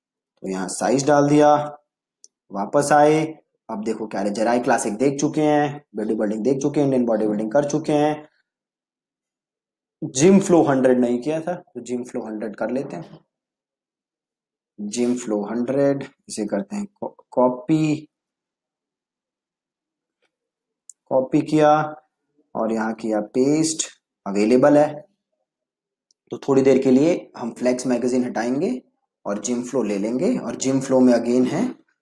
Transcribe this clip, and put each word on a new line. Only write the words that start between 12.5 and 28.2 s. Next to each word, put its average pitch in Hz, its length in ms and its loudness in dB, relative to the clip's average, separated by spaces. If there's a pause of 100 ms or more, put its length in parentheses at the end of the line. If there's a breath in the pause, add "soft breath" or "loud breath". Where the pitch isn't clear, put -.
कर 110 140 -6
लेते 139 260 -6
हैं। - 300 -18 (1600)
जिम 120 360 -2
फ्लो 104 280 -4
हंड्रेड, 135 580 -2 (260)
इसे 107 160 -6
करते - 300 -6
हैं 101 100 -6
कॉ-, - 460 -16
copy, 147 800 -2 (3000)
Copy 135 360 0
किया 151 540 2 (600)
और 113 160 -4
यहाँ 110 220 -4
किया 110 280 -4
paste, 151 800 -2 (280)
available 123 500 4
है। 147 280 0 (1300)
तो - 60 -8
थोड़ी 135 240 2
देर 131 220 4
के 131 80 2
लिए 151 460 2
हम 117 160 -10
Flex 123 340 -2
magazine 123 380 -2